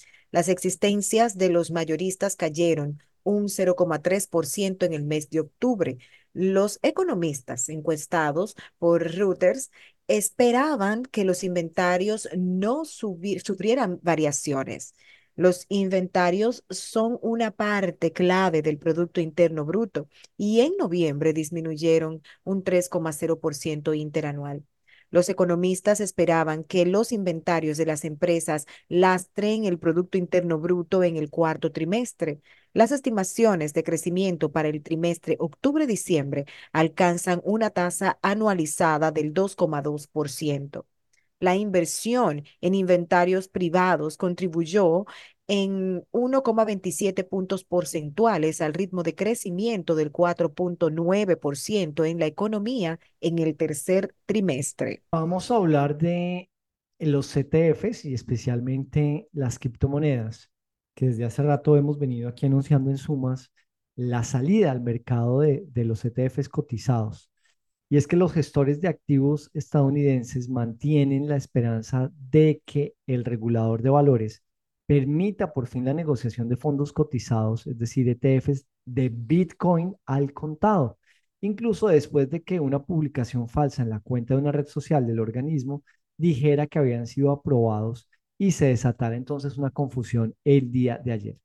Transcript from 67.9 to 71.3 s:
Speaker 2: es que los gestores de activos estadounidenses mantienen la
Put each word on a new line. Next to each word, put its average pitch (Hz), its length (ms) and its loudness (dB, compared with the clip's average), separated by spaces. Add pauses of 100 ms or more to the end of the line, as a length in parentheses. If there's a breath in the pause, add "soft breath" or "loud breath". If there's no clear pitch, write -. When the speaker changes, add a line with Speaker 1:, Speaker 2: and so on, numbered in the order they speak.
Speaker 2:
es 143 100 4
que 170 80 0
los 175 160 4
gestores 147 480 0
de 185 80 -2
activos 143 640 0
estadounidenses 139 920 0
mantienen 139 800 0
la 147 80 0